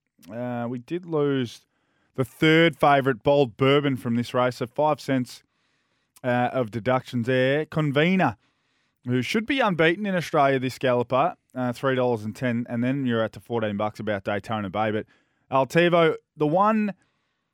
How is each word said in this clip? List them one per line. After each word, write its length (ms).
Uh, 340
we 120
did 260
lose 560
the 100
third 540
favourite, 440
Bold 360
Bourbon, 400
from 160
this 180
race, 240
so 100
five 360
cents, 400
uh, 260
of 200
deductions 560
there. 400
Convener, 720
who 160
should 240
be 160
unbeaten 460
in 80
Australia 440
this 200
galloper, 560
uh, 200
three 200
dollars 300
and 100
ten, 360
and 120
then 220
you're 180
at 120
to 60
fourteen 360
bucks 240
about 240
Daytona 460
Bay. 200
But 140
Altivo, 640
the 120
one 480